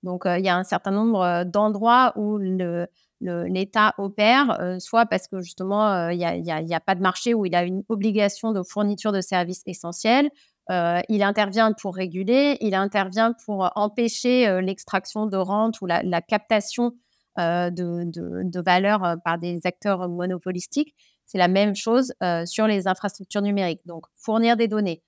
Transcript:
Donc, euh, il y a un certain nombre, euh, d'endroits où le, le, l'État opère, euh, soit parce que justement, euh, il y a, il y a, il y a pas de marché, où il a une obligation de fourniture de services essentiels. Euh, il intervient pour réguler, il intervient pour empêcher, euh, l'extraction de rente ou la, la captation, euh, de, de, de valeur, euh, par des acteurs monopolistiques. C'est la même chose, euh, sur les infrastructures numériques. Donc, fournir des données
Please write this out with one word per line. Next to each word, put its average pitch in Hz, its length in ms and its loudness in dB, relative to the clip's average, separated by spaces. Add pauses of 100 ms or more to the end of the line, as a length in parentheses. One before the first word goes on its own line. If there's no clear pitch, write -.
Donc, 180 220 -6
euh, 180 120 2
il 185 60 0
y 190 60 2
a 175 80 4
un 185 80 -2
certain - 260 -2
nombre, 214 320 2
euh, 175 220 2
d'endroits 214 720 4
où 214 200 -2
le, 180 500 -2 (340)
le, 175 240 -4
l'État 196 520 0
opère, 214 600 2
euh, 180 200 -4
soit 226 260 2
parce - 240 -4
que 190 100 -6
justement, 190 540 -2
euh, 170 200 -2
il 180 60 -2
y 175 60 -2
a, 170 100 -2
il 170 100 -6
y 170 60 -4
a, 156 80 -2
il 165 80 -6
y 165 60 -4
a 165 80 -2
pas 190 120 0
de 180 80 -2
marché, 233 320 0
où 214 120 0
il 175 100 -2
a 175 80 4
une 185 240 -4
obligation 208 640 0
de 202 120 -2
fourniture 202 500 -2
de 196 80 0
services 180 440 -4
essentiels. 220 640 0 (400)
Euh, 175 380 2
il 208 160 2
intervient 208 480 2
pour 196 240 -6
réguler, 196 640 0
il 202 160 0
intervient 196 580 0 (120)
pour 190 320 0
empêcher, 233 680 2
euh, 185 120 2
l'extraction 196 640 -4
de 196 120 -2
rente 208 440 0
ou 190 40 -8
la, 170 180 0
la 175 180 0
captation, 220 680 -2 (480)
euh, 175 300 0
de, 175 360 -4
de, 175 380 -6
de 180 180 -4
valeur, 185 440 2
euh, 170 180 0
par 170 160 0
des 175 240 -6
acteurs 180 460 -2
monopolistiques. 180 840 -4 (320)
C'est - 120 -8
la 180 100 6
même 196 280 4
chose, 240 360 2 (100)
euh, 175 240 0
sur 220 220 0
les 196 220 0
infrastructures 196 520 -4
numériques. 202 440 0
Donc, 170 180 -14 (140)
fournir 226 400 2
des 233 100 2
données 196 400 -2